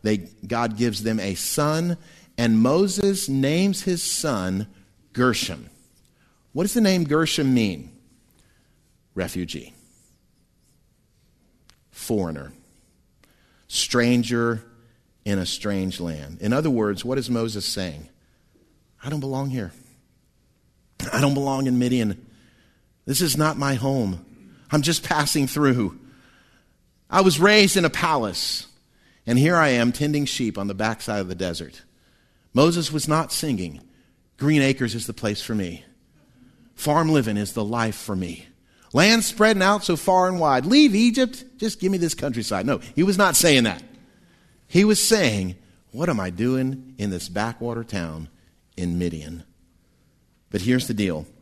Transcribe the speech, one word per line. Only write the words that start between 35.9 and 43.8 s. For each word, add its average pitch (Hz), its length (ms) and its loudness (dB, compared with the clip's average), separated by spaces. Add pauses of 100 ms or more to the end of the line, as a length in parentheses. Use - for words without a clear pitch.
Farm 156 360 2
living 117 260 2
is 104 160 -4
the 110 120 -4
life 113 320 -2
for 104 200 -6
me. 92 300 -8 (460)
Land 208 320 4
spreading 214 380 2
out 196 220 2
so 170 120 0
far 185 320 2
and 185 120 -2
wide. 135 260 2
Leave 269 280 6
Egypt, 240 500 2 (140)
just 214 200 -4
give 185 140 0
me 190 60 -2
this 170 160 0
countryside." 107 520 -4
No, 127 120 0 (180)
he 151 60 4
was 185 160 4
not 185 180 4
saying 139 280 6
that. 92 180 -2 (840)